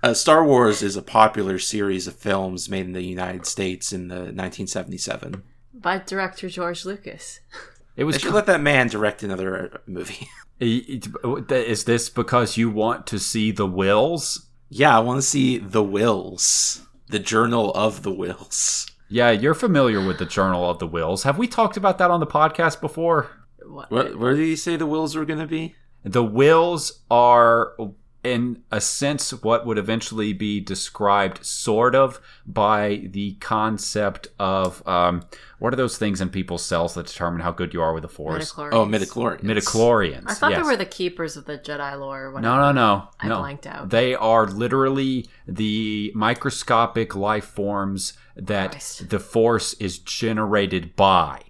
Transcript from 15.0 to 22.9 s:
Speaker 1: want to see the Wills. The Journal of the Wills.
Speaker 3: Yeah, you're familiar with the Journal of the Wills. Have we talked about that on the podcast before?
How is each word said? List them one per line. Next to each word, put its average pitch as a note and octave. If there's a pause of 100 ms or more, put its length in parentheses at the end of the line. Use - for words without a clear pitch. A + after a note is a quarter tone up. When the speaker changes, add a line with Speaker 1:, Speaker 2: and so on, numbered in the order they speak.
Speaker 1:
want B2
to C#3
see B2+
the G2+
Wills. G2 (280)
The G#2+
Journal A2+
of G#2
the G2
Wills. - (220)
Speaker 3:
Yeah, A#2+
you're A#2
familiar C3+
with F#2
the F2+
Journal F2+
of F2
the F2
Wills. E2
Have C#3+
we A#3
talked A3
about F#3+
that F3+
on F3
the D3+
podcast D#3
before? E3 (360)